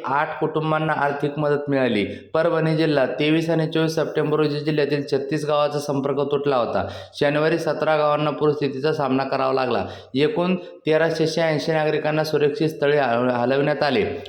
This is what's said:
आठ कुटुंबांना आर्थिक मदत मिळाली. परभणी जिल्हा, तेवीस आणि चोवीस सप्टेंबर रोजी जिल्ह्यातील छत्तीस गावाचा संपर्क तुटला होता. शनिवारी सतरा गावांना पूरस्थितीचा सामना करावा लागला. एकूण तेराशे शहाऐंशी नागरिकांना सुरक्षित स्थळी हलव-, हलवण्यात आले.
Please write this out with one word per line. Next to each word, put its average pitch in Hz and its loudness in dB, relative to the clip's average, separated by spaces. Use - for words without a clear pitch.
आठ 151 -2
कुटुंबांना 156 -2
आर्थिक 147 -2
मदत 147 0
मिळाली. 120 2
परभणी 160 0
जिल्हा, 151 2
तेवीस 156 0
आणि 160 2
चोवीस 160 0
सप्टेंबर 151 0
रोजी 147 0
जिल्ह्यातील 147 0
छत्तीस 147 -2
गावाचा 147 0
संपर्क 139 -2
तुटला 143 0
होता. 104 0
शनिवारी 151 2
सतरा 151 0
गावांना 151 2
पूरस्थितीचा 147 0
सामना 135 0
करावा 131 -2
लागला. 120 0
एकूण 151 2
तेराशे 156 0
शहाऐंशी 160 0
नागरिकांना 151 0
सुरक्षित 147 0
स्थळी 147 0
हलव-, 123 2
हलवण्यात 135 0
आले. 127 2